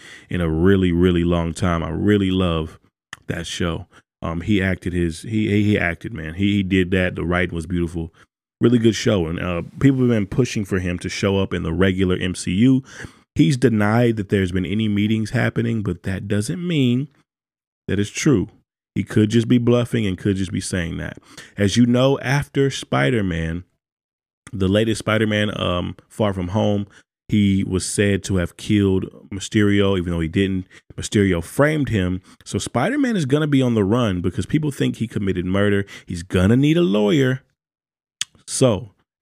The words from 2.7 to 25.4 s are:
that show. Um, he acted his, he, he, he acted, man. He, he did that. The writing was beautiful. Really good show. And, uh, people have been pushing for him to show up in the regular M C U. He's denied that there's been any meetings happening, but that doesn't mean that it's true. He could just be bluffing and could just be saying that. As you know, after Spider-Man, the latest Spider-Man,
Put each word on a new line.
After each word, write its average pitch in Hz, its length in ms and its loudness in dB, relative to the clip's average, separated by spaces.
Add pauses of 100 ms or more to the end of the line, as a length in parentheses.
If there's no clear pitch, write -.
that 85 180 -6
show. 90 400 -6 (340)
Um, 82 220 -6
he 98 180 2
acted 92 320 -2
his, 85 300 -2
he, 107 260 -4
he, 104 160 2
he 104 140 2
acted, 87 340 -4
man. 80 220 -10
He, 101 220 0
he 101 60 2
did 92 280 2
that. 92 240 0
The 82 100 -6
writing 90 300 -2
was 80 120 -6
beautiful. 85 460 -4 (480)
Really 120 180 4
good 110 160 4
show. 101 320 0
And, 85 140 -6
uh, 87 220 -4 (180)
people 131 200 4
have 123 100 2
been 107 160 0
pushing 117 400 -2
for 92 140 -2
him 87 180 -4
to 92 100 -8
show 98 300 0
up 95 160 -2
in 85 80 -4
the 85 100 -4
regular 92 440 2
M 92 180 -4
C - 180 -6
U. 131 300 4 (520)
He's 147 240 2
denied 113 580 2
that 101 140 -6
there's 95 200 0
been 92 140 -2
any 107 240 -2
meetings 107 420 0
happening, 117 520 -2
but 90 220 -6
that 95 220 -6
doesn't 117 400 -4
mean 135 420 0 (800)
that 98 140 -2
it's 104 80 0
true. 104 400 0 (460)
He - 100 -2
could 107 240 2
just 117 180 2
be 123 120 4
bluffing 120 480 0
and 92 100 -2
could 101 200 -2
just 95 160 -4
be 98 100 -4
saying 82 340 -6
that. 80 220 -10 (360)
As 101 220 2
you 123 80 8
know, 127 360 2
after 139 500 0
Spider-Man, 92 920 -2 (880)
the 95 140 0
latest 107 320 0
Spider-Man, 107 600 -2